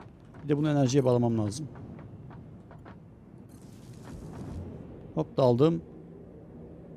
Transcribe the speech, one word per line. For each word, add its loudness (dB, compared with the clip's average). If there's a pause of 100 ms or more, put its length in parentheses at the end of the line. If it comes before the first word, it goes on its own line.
(440)
Bir -6
de 4
bunu 2
enerjiye 4
bağlamam 4
lazım. -2 (3500)
Hop, 0
daldım. 6 (1160)